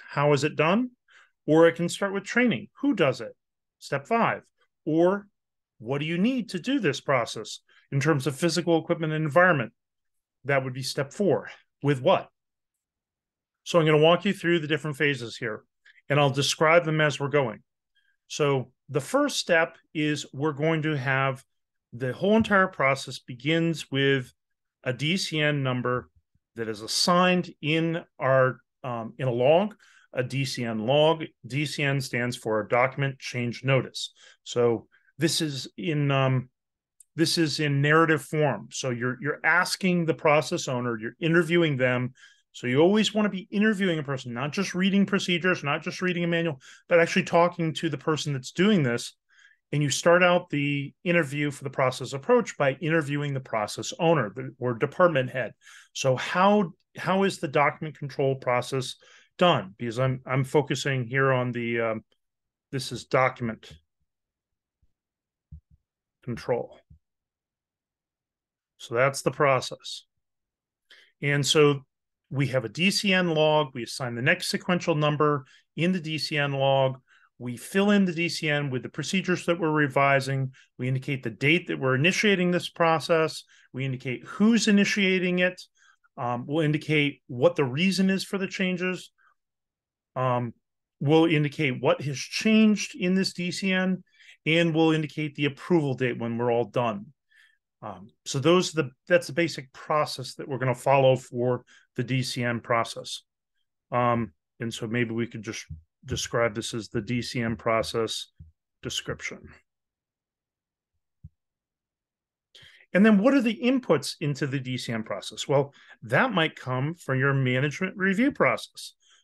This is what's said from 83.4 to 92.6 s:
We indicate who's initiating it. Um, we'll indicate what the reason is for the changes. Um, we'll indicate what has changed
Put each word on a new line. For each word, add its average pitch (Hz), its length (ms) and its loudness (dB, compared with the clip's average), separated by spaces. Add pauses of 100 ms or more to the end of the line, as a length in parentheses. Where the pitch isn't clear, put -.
We 131 100 -6
indicate 131 400 -6
who's 220 460 2
initiating 190 720 2
it. 185 220 0 (560)
Um, 120 300 -4
we'll 156 160 0
indicate 151 640 0
what 151 300 2
the 147 80 2
reason 180 440 0
is 190 140 -2
for - 140 -6
the 190 100 -4
changes. 185 640 -4 (1040)
Um, 123 380 -2 (480)
we'll 156 240 6
indicate 147 560 0
what 170 200 2
has 135 160 -8
changed 214 800 2